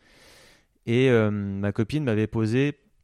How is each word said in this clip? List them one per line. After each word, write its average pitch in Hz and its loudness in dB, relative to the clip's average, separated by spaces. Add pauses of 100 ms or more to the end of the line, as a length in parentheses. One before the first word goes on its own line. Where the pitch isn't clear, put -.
(880)
Et, 127 2
euh, 110 4
ma 101 -4
copine 139 -4
m'avait 110 0
posé 131 -2 (260)